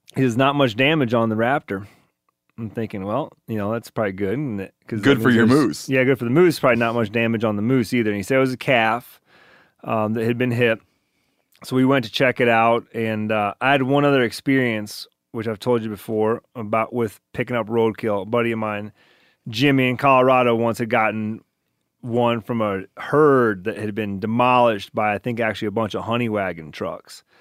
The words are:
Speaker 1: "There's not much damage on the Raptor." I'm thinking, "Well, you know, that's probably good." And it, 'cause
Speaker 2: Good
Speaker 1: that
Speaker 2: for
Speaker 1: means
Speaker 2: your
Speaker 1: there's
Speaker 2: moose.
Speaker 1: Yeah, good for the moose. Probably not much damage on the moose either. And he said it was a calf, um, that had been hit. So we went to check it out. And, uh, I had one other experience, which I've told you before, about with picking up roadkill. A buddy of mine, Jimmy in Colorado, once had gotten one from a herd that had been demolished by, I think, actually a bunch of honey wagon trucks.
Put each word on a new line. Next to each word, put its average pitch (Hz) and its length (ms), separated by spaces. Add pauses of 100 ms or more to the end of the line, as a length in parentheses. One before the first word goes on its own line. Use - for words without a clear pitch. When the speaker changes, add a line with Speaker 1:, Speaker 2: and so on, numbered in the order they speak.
(180)
Speaker 1:
"There's 127 200
not 135 200
much 127 200
damage 135 380
on 117 140
the 110 80
Raptor." 113 500 (720)
I'm 113 120
thinking, 107 340
"Well, 117 260 (160)
you 113 120
know, 101 140
that's 113 180
probably 107 220
good." 98 260
And 117 240
it, - 120 (140)
'cause 110 140
Speaker 2:
Good 135 160
Speaker 1:
that 110 40
Speaker 2:
for 120 60
Speaker 1:
means 120 80
Speaker 2:
your 113 100
Speaker 1:
there's 131 200
Speaker 2:
moose. - 240
Speaker 1:
Yeah, 131 140
good 131 140
for 123 60
the 117 60
moose. 165 280
Probably 123 200
not 117 160
much 113 180
damage 113 320
on 107 120
the 101 60
moose 123 300
either. 117 180
And 104 60
he 101 60
said 131 160
it - 20
was 131 140
a - 20
calf, 117 640 (640)
um, 110 300
that 113 100
had 120 140
been 123 140
hit. 117 280 (840)
So 127 120
we 131 80
went 131 220
to - 40
check 131 300
it 123 80
out. 117 460
And, 110 360
uh, 104 300
I 131 120
had 139 100
one 139 240
other 139 160
experience, 117 840 (260)
which 113 140
I've 110 140
told 120 220
you 110 80
before, 107 520 (140)
about 110 380
with 117 260 (140)
picking 123 220
up 110 100
roadkill. 110 560
A 95 40
buddy 117 260
of 113 60
mine, 107 340 (560)
Jimmy 131 420
in 123 80
Colorado, 127 580
once 117 220
had 120 100
gotten 110 520 (600)
one 117 400
from 117 200
a 98 220 (140)
herd 127 680
that 107 120
had 107 180
been 101 240
demolished 117 760
by, 107 200
I 101 40
think, 117 200
actually 110 300
a 101 40
bunch 107 220
of 95 100
honey 117 240
wagon 90 440
trucks. - 500 (180)